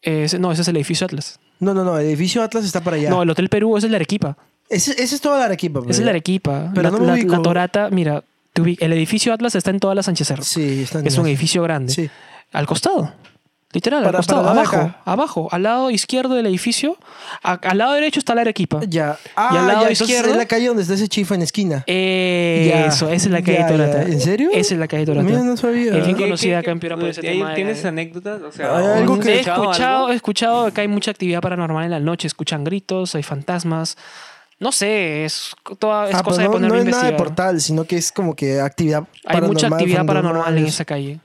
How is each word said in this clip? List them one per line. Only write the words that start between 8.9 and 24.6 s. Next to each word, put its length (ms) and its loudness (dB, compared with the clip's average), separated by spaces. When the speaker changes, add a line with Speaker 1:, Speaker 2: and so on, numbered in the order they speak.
Speaker 1:
edificio 400 0
Atlas 220 -2
está 160 0
en 80 0
toda 160 2
la 80 0
Sánchez 240 -2
Cerro. 160 -4
Speaker 2:
Sí, 400 -2
está 160 -4
en 80 0
Speaker 1:
Es 100 2
un 60 4
Speaker 2:
la 60 2
Speaker 1:
edificio 340 0
grande. 300 -2
Speaker 2:
Sí. 160 -2
Speaker 1:
Al 160 -2
costado. 460 0
Literal, 320 0
Speaker 2:
Para, 80 4
Speaker 1:
al 60 0
costado, 260 2
Speaker 2:
para 100 4
la 80 4
de 60 2
Speaker 1:
abajo, 80 0
Speaker 2:
acá. 160 -10
Speaker 1:
abajo, 460 -2
al 140 -2
lado 260 0
izquierdo 460 -2
del 100 0
edificio, 500 -2
a-, 120 0
al 260 0
lado 140 2
derecho 260 0
está 160 0
la 60 2
Arequipa. 460 -2
Speaker 2:
Ya. 380 -2
Speaker 1:
Y 140 -8
al 80 2
Speaker 2:
Ah, 60 2
Speaker 1:
lado 120 2
Speaker 2:
ya, 80 4
entonces 120 0
Speaker 1:
izquierdo 280 2
Speaker 2:
es 80 4
la 80 2
calle 220 0
donde 160 0
está 100 -2
ese 140 0
chifa 260 -2
en 80 0
esquina. 460 -2
Speaker 1:
Eso, 1200 2
Speaker 2:
Ya. 60 0
Speaker 1:
esa 100 0
es 60 2
la 100 2
calle 160 2
Speaker 2:
Ya, 40 2
ya. 60 2
Speaker 1:
Torata. 360 2
Speaker 2:
¿En 180 0
serio? 320 2
Speaker 1:
Esa 220 2